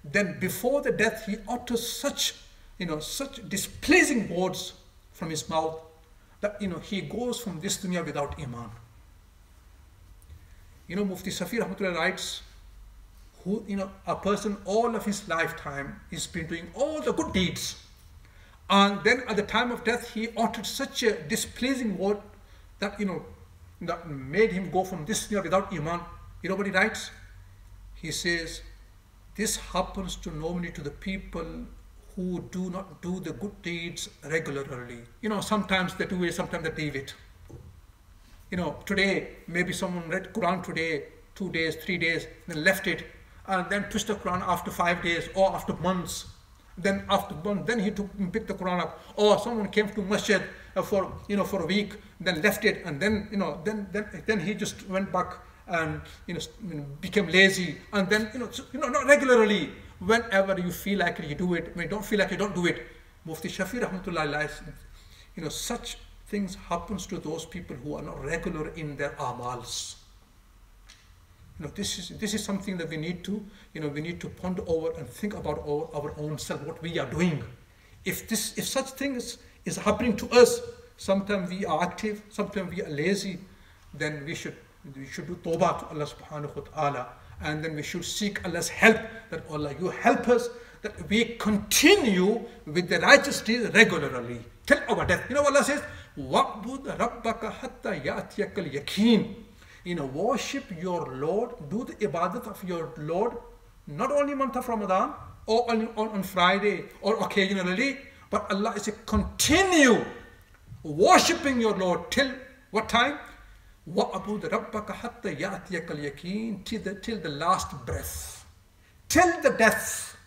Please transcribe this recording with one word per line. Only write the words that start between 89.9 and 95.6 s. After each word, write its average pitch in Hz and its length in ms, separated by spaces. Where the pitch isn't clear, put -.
us, 240 200
that 185 260
we 226 280
continue 214 1080
with 165 220
the 175 120
righteous 269 400
deeds 233 340
regularly 131 720
till - 140
our 185 160
death." 170 240
You 247 60
know 294 80
what 277 140
Allah 247 80